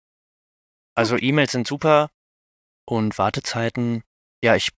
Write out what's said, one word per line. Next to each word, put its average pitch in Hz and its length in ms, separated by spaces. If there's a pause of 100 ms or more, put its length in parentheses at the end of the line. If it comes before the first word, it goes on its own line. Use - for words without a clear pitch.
(960)
Also 117 220
E-Mails 139 360
sind 120 140
super 151 440 (760)
und 110 320
Wartezeiten, 117 840 (420)
ja, 113 120
ich - 240